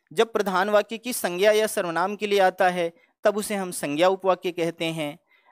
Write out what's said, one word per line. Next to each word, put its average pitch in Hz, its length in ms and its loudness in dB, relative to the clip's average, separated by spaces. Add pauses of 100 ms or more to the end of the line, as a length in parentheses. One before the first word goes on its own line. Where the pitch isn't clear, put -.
(120)
जब 220 220 0
प्रधान 196 360 0
वाक्य 208 280 2
की 240 160 -8
संज्ञा 190 380 0
या 214 160 2
सर्वनाम 180 480 -2
के 208 120 -8
लिए 202 120 2
आता 185 300 4
है 175 220 -4 (340)
तब 208 120 2
उसे 208 180 -6
हम 190 160 -6
संज्ञा 160 380 0
उपवाक्य 190 420 0
कहते 170 340 -4
हैं। 160 320 -6 (340)